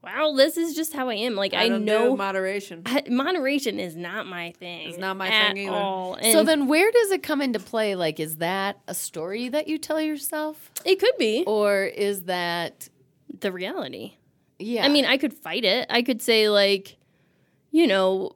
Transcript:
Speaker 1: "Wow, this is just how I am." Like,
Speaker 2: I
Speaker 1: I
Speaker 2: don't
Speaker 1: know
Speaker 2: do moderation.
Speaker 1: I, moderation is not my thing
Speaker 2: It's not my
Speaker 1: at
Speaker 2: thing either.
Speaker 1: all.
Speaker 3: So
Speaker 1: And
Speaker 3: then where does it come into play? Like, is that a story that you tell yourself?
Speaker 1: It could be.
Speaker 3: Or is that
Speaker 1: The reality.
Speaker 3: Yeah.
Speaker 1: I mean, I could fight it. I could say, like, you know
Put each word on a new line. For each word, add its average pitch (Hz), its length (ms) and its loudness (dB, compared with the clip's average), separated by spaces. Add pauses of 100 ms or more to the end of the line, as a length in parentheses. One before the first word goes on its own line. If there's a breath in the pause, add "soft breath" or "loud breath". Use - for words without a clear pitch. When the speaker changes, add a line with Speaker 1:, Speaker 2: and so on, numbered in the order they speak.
Speaker 1:
"Wow, 285 340 -2
this 302 220 4
is 330 160 -2
just 311 180 -4
how 262 160 -4
I 233 60 -2
am." 226 200 -4
Like, 196 200 -2
Speaker 2:
I 196 100 2
Speaker 1:
I 226 60 4
Speaker 2:
don't 220 160 0
Speaker 1:
know 220 240 4
Speaker 2:
do 269 60 2
moderation. 190 680 -4
Speaker 1:
I, 240 240 -2
moderation 269 720 -2
is 175 160 -8
not 175 300 -8
my 175 260 -10
thing 170 360 -14
Speaker 2:
It's 170 100 -12
not 190 180 -6
my 190 120 -6
Speaker 1:
at 214 260 4
Speaker 2:
thing 196 140 -6
either. 190 80 -4
Speaker 1:
all. 190 440 -4
Speaker 3:
So 233 200 6
Speaker 1:
And 302 80 4
Speaker 3:
then 294 180 2
where 330 260 4
does 453 200 4
it 349 100 -2
come 294 180 -2
into 247 180 -2
play? 214 360 -2
Like, 165 260 -2
is 156 180 -6
that 190 480 -2
a 185 80 -10
story 190 540 -8
that 302 200 -2
you 302 100 -4
tell 311 220 -4
yourself? 311 720 -6 (140)
Speaker 1:
It 381 140 4
could 480 200 4
be. 269 280 2
Speaker 3:
Or 202 380 2
is 196 400 -4
that 175 640 -4 (520)
Speaker 1:
The 202 120 -2
reality. 185 640 -8 (440)
Speaker 3:
Yeah. 220 260 -2
Speaker 1:
I 277 40 6
mean, 285 180 6
I 262 100 4
could 269 160 0
fight 185 320 -6
it. 208 240 2
I 240 140 2
could 240 180 0
say, 220 300 4
like, 202 460 2 (760)
you 320 160 6
know 190 500 2